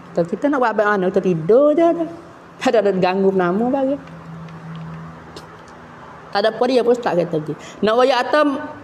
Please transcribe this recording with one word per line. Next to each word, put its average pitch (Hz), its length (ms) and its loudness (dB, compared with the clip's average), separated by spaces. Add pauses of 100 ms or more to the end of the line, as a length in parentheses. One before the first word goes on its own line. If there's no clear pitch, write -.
(140)
Kita, 170 80 0
kita 196 240 -4
nak 277 160 0
buat 220 160 2
bab 208 160 2
mana? 185 160 0
Kita 196 80 0
tidur 190 560 4
je 330 80 4
dah. 339 260 2 (540)
Tak 254 80 2
ada, 233 160 4
ada 196 80 2
ganggu 190 400 2
penama 190 320 0
bagi. 269 320 0 (2250)
Tak 202 160 -2
ada 220 80 0
apa 233 160 -4
dia 233 160 2
pun, 240 80 4
Ustaz 175 240 -2
kata 165 240 -2
lagi. 151 120 -8 (280)
Nak 214 160 2
waya 254 240 4
atas 302 240 2 (380)